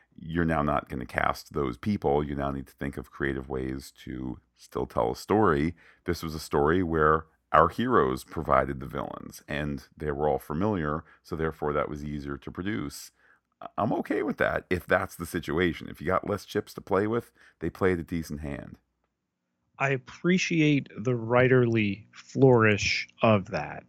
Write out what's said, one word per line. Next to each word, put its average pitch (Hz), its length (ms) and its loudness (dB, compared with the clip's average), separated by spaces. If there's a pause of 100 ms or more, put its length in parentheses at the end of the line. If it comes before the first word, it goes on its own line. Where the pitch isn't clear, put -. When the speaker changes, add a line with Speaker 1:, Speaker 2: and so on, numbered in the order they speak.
(160)
Speaker 1:
you're 82 280 -2
now 80 180 2
not 73 260 0
gonna 64 180 -8
cast - 480 -2
those 67 220 -2
people. 76 460 0
You 71 140 -4
now 69 160 -4
need 69 160 -10
to - 60 -20
think 69 220 -8
of 69 140 -12
creative 67 380 -4
ways 65 440 -6 (120)
to 64 340 -10 (180)
still - 300 -6
tell 58 240 -2
a - 60 -6
story. 85 580 2 (300)
This 87 180 -4
was 80 140 -8
a 76 40 -8
story 82 440 2
where 78 420 2 (260)
our 82 160 8
heroes 85 540 0
provided 69 560 0
the 65 80 -10
villains, - 600 -10
and 73 480 -6
they 76 160 -4
were 73 160 0
all 67 100 0
familiar, 82 640 -2 (180)
so - 120 -10
therefore 78 380 -4
that 71 160 0
was 73 160 -10
easier 71 320 -8
to - 140 -14
produce. 101 600 -8 (500)
I-, - 80 -14 (100)
I'm 127 160 0
okay - 280 -4
with 277 140 -6
that - 340 -2
if 90 160 -2
that's 92 300 0
the 85 100 -10
situation. 80 640 -2
If - 120 -16
you 71 60 -6
got 90 220 0
less 101 160 -4
chips - 300 -6
to - 60 -12
play 98 280 0
with, 117 240 -4 (260)
they 85 120 -4
played 92 280 0
a 80 60 -6
decent 78 360 -6
hand. 71 360 -12 (1040)
Speaker 2:
I 135 100 0
appreciate 151 1080 0
the 110 160 -2
writerly 117 1000 4
flourish 110 960 4 (140)
of 107 240 6
that. 76 420 -8